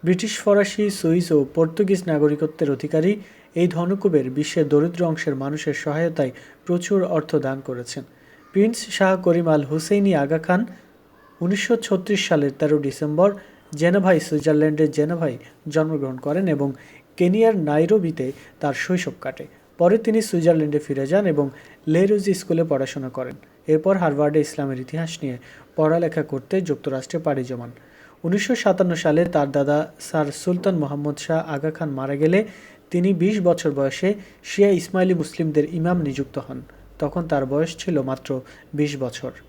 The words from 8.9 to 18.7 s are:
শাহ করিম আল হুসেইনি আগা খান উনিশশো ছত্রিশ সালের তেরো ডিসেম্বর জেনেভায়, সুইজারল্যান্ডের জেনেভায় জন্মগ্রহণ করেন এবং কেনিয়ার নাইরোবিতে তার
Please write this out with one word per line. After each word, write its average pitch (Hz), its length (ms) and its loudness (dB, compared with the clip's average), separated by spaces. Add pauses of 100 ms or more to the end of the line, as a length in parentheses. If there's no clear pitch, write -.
শাহ 190 220 2 (100)
করিম 170 260 2
আল 151 160 4
হুসেইনি 185 500 0
আগা 143 240 0
খান 180 220 0 (800)
উনিশশো 196 360 0
ছত্রিশ 196 500 -2
সালের 143 320 2
তেরো 151 200 2
ডিসেম্বর 151 520 0 (420)
জেনেভায়, 175 480 2
সুইজারল্যান্ডের 151 720 2
জেনেভায় 151 460 -2 (320)
জন্মগ্রহণ 147 500 -2
করেন 151 300 -2
এবং 143 200 0 (480)
কেনিয়ার 214 400 4
নাইরোবিতে 160 680 2 (320)
তার 143 160 -2